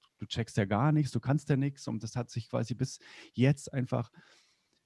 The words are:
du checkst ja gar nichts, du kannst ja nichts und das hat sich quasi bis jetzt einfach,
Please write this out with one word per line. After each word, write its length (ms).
du 80
checkst 320
ja 80
gar 260
nichts, 220
du 80
kannst 280
ja 60
nichts 320
und 160
das 140
hat 120
sich 200
quasi 260
bis 240
jetzt 400
einfach, 380